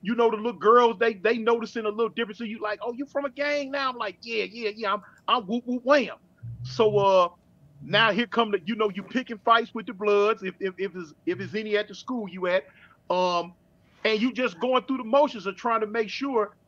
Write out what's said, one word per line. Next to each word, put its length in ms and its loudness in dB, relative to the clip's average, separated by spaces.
you 140 -4
know, 140 4
the 80 -2
little 160 -4
girls, 460 6
they, 140 2
they 240 0
noticing 480 -2
a 40 0
little 200 -2
difference. 280 -6
So 60 -10
you 180 -10
like, 200 -4
"Oh, 120 -6
you 120 -8
from 200 -6
a 40 -4
gang 420 -4
now?" 180 -4
I'm 80 -8
like, 240 -6
"Yeah, 240 -4
yeah, 300 -6
yeah, 180 -2
I'm, 80 -4
I'm 160 2
whoop, 220 -4
whoop, 180 -4
wham." 320 2
So, 340 2
uh, 320 6
now 300 4
here 160 0
come 240 0
the, 140 0
you 100 -4
know, 140 0
you 140 -10
picking 360 -6
fights 340 2
with 120 -8
the 80 -10
Bloods, 500 2
if, 160 -6
if, 180 -4
if 180 -6
it's, 180 -14
if 140 -2
it's 160 -10
any 220 -2
at 100 -2
the 80 -16
school 320 -8
you 200 -6
at, 180 2
um, 440 0
and 180 2
you 120 0
just 260 -4
going 240 0
through 140 -4
the 60 -8
motions 420 2
of 100 -6
trying 260 0
to 60 -4
make 220 -2
sure 460 -4